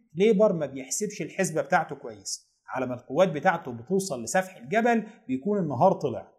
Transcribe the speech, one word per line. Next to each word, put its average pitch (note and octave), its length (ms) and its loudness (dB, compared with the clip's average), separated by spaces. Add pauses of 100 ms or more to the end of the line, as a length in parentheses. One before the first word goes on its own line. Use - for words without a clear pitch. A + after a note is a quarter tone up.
(160)
كليبر G#3 380 6
ما D#3 120 -2
بيحسبش C3+ 560 -8
الحسبة D#3 400 -2
بتاعته D#3+ 340 0
كويس، - 540 -12 (180)
على B2 180 -4
ما B2 80 -6
القوات D3 360 0
بتاعته E3 420 -2
بتوصل B2+ 520 -4
لسفح F#3 340 -2
الجبل A3 460 2 (240)
بيكون G3+ 320 -2
النهار D#3+ 320 4
طلع، A#2+ 480 -4